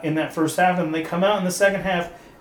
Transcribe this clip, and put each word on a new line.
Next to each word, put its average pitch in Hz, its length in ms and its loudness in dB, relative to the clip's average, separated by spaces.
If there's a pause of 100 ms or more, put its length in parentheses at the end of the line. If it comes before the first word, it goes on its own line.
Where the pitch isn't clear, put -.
in 151 120 -2
that 151 180 -2
first 156 240 0
half. 180 200 4
And 156 160 -2
they 160 80 -2
come 175 220 -2
out 202 160 2
in 185 60 -2
the 180 60 0
second 196 300 2
half, 175 300 -2 (300)